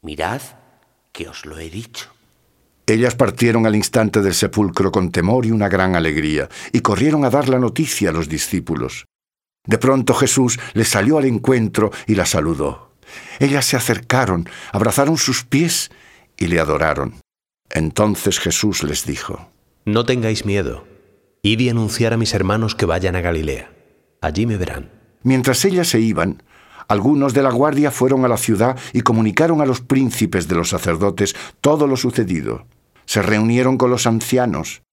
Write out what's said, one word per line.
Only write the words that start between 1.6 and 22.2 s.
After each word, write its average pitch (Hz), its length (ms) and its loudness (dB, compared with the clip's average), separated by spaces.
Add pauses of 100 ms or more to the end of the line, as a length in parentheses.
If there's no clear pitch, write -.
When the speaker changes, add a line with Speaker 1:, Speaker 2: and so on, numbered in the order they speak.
Speaker 1:
he 80 100 -12
dicho". - 380 -14 (800)
Speaker 2:
Ellas 117 280 2
partieron 113 520 2
al 107 100 2
instante 107 460 2
del 98 100 2
sepulcro 95 580 0
con 90 220 0
temor 104 320 0
y 110 60 0
una 104 180 2
gran 92 260 2
alegría, 76 540 0 (240)
y 123 80 2
corrieron 143 460 0
a - 20 2
dar 131 220 2
la 127 80 2
noticia 123 500 0
a 80 60 0
los 80 160 -4
discípulos. 78 760 -6 (640)
De 110 100 0
pronto 127 380 2
Jesús 127 440 2 (140)
les 110 160 0
salió 117 300 2
al 135 80 2
encuentro 110 640 0 (160)
y 107 80 2
las 95 160 0
saludó. 76 640 -4 (460)
Ellas 139 260 0
se - 100 0
acercaron, 107 720 0 (240)
abrazaron 139 460 2
sus - 260 -2
pies 170 460 0 (480)
y 90 80 -2
le 85 140 2
adoraron. 73 600 0 (480)
Entonces 92 720 0
Jesús 90 420 -2
les 73 220 -4
dijo: - 460 -10 (340)
Speaker 3:
"No 110 220 0
tengáis 113 400 -2
miedo. 92 400 -2 (560)
Id 110 180 2
y 127 80 2
anunciar 113 460 0
a - 20 0
mis 113 160 0